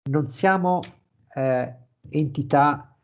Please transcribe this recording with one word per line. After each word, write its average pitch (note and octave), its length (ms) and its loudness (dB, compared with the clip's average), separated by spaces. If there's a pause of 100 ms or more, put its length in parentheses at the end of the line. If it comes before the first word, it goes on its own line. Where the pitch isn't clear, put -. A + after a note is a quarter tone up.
(100)
non C#3+ 180 0
siamo, F3+ 520 2 (540)
eh, B2+ 400 -2 (360)
entità D3 920 0